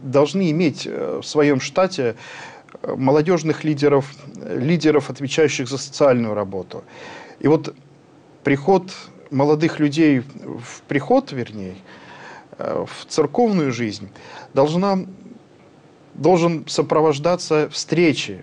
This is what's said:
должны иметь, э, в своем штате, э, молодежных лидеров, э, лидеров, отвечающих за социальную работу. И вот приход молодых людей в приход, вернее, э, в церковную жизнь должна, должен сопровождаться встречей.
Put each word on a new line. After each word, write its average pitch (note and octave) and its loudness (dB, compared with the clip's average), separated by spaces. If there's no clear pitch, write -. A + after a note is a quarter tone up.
должны C#3+ 2
иметь, D#3 0
э, - -6
в - -12
своем D3 2
штате, F3 -2
э, - -4
молодежных D3+ 2
лидеров, C#3+ 2
э, F2+ -6
лидеров, D3+ 2
отвечающих C#3 -2
за C3+ -4
социальную B2 2
работу. G2 -6
И - 0
вот D3 2
приход F3+ 2
молодых D3+ 2
людей D3 4
в - -12
приход, A#3 0
вернее, G#2+ -10
э, - -4
в - -14
церковную D#3+ 2
жизнь G#2 -6
должна, F3 2
должен E3 2
сопровождаться D#3 0
встречей. D3 0